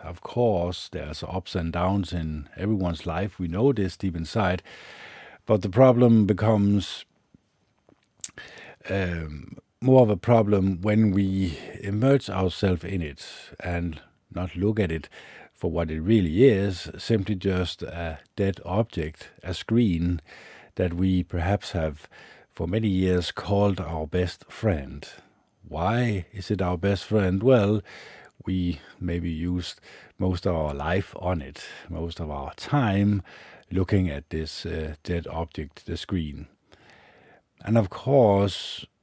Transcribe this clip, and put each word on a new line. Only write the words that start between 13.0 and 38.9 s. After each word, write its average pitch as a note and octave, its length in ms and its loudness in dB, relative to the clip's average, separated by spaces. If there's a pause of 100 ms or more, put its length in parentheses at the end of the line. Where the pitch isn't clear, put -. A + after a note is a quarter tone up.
it D2 260 -8 (340)
and F2 400 -4 (340)
not F2+ 220 -6
look G#2 220 0
at F2 140 0
it D#2+ 160 -6 (500)
for F2 140 -4
what D#2+ 180 -2
it D#2 100 -4
really F#2+ 440 4
is, G2 520 2
simply G#2+ 380 -2
just F#2 480 -2
a E2 380 -8 (160)
dead G2 280 0
object, F2 680 -4 (120)
a F2+ 100 -8
screen F2 680 0 (560)
that F2+ 180 -2
we F#2 300 2
perhaps F#2 480 -2
have D#2 360 -4 (400)
for E2+ 200 -6
many A2 180 0
years F#2 460 2
called G2+ 480 0
our D#2+ 260 -6
best F2+ 380 -2
friend. D2 640 -4 (580)
Why G2 640 -2
is F#2+ 200 -6
it F#2+ 100 -2
our F2+ 160 -2
best G2 260 0
friend? G2 380 2
Well, G#2+ 400 4 (640)
we F2+ 340 -2 (200)
maybe E2+ 300 -4
used F2 500 -4 (380)
most F#2 280 0
of F2+ 80 2
our D#2 180 -2
life E2 460 -2
on F2 240 -2
it, - 220 -14 (240)
most E2 320 -8
of D#2 100 -6
our C#2 240 -10
time G2+ 680 2 (500)
looking F#2 360 2
at C#2+ 220 -8
this, D#2 340 -8
uh, D#2+ 380 -6
dead F2 240 -4
object, - 600 -8
the E2+ 100 -6
screen. D2+ 500 -6 (1160)
And G#2+ 120 2
of G#2+ 140 2
course, G#2 960 2 (160)